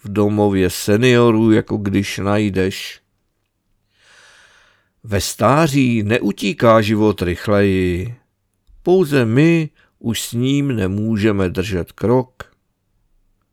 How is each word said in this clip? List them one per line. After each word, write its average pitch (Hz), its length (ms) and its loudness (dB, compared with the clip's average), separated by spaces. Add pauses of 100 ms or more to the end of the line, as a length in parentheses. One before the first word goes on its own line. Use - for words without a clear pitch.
v 104 80 -12
domově 104 580 2
seniorů 113 840 2
jako 107 240 0
když 101 420 -4
najdeš. 98 840 -4 (2000)
Ve 87 160 -4
stáří 131 800 0
neutíká 120 800 2
život 107 420 0
rychleji. 95 920 -2 (680)
Pouze 147 420 2
my 156 460 0 (280)
už 113 240 -6
s - 100 -14
ním 135 440 -2
nemůžeme 101 720 0
držet 92 440 -6
krok. - 600 -4 (1000)